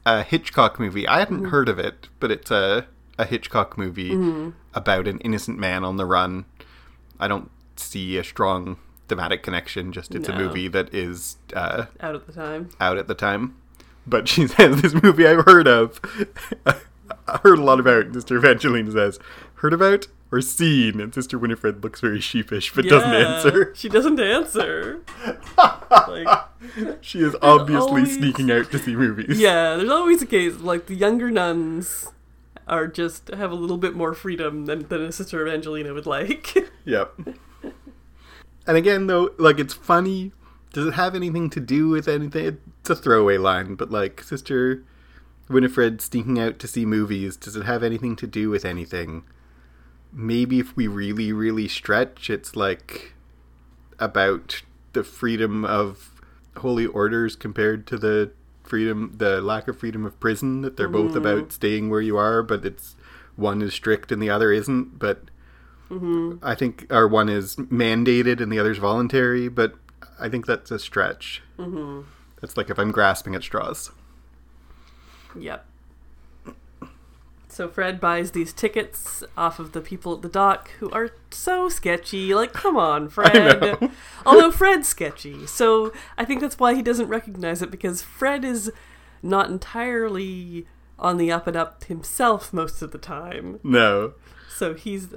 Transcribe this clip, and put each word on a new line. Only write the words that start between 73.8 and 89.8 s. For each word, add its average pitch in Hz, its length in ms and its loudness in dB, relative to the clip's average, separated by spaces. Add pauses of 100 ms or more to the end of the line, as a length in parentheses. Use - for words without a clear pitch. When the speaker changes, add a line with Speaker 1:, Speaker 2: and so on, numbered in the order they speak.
Speaker 2:
Yep. - 280 -16 (1800)
So 175 200 -12
Fred 185 320 -6
buys 175 320 -2
these 165 220 -6
tickets - 680 -6 (120)
off 170 240 -2
of 160 140 -14
the 160 80 -8
people 175 340 -10
at 160 60 -16
the 170 80 -10
dock 196 500 0
who 214 120 -8
are 226 200 -6 (200)
so 370 360 -2
sketchy. 190 640 -2
Like, 233 200 0
come 349 240 0
on, 151 280 0
Speaker 1:
<laughs> - 20 -10
I - 20 -10
Speaker 2:
Fred. 202 520 6 (200)
Speaker 1:
know. 254 100 -2 (340)
Speaker 2:
Although 330 260 10
Fred's 381 360 4
sketchy, 143 600 -8
so 220 440 2 (260)
I 233 60 -4
think 262 160 -4
that's 285 200 -6
why 247 160 4
he 262 60 -2
doesn't 240 280 -2
recognize 180 520 -6
it, 175 80 -8
because 180 320 -8
Fred 269 440 -4
is 226 260 -6 (500)
not 190 280 0
entirely 190 1160 -8 (320)